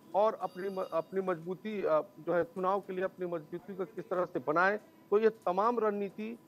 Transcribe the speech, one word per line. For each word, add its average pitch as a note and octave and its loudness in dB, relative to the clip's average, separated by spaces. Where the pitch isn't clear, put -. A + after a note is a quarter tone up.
और G#3+ 2
अपनी F#3 -6
म-, F#3 -4
अपनी E3 -2
मजबूती, F#3 -4
आ, D3+ 4
जो D#3 -6
है E3+ 2
चुनाव F#3 -2
के F#3+ -8
लिए F#3 -2
अपनी F#3 -6
मजबूती F3 -8
को F#3 -6
किस - -10
तरह F3+ 0
से E3+ -4
बनाए। F3 2
तो - -2
ये A3 6
तमाम G#3+ 0
रणनीति G#3+ -2